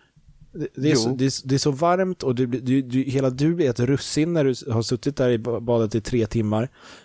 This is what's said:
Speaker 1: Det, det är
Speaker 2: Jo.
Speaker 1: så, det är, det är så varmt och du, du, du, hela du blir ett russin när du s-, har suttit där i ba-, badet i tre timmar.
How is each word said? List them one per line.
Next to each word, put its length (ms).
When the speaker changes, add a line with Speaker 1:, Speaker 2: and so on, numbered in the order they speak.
Speaker 1:
Det, 180
det 140
är 60
Speaker 2:
Jo. 60
Speaker 1:
så, 80
det 160
är, 240
det 60
är 40
så 120
varmt 520
och 120
du, 120
du, 360
du, 200
hela 280
du 240
blir 160
ett 100
russin 520
när 120
du 60
s-, 200
har 120
suttit 340
där 140
i 80
ba-, 220
badet 340
i 60
tre 260
timmar. 420